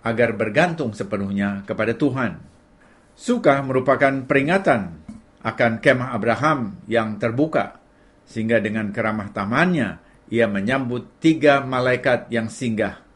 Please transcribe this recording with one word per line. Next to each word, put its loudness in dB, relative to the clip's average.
agar 2
bergantung 0
sepenuhnya -4
kepada -2
Tuhan. -2
Suka 2
merupakan 2
peringatan 0
akan 2
kemah 2
Abraham 0
yang 0
terbuka, -2
sehingga -2
dengan -2
keramah -4
tamahannya, -2
ia 2
menyambut -4
tiga 4
malaikat 0
yang -2
singgah -4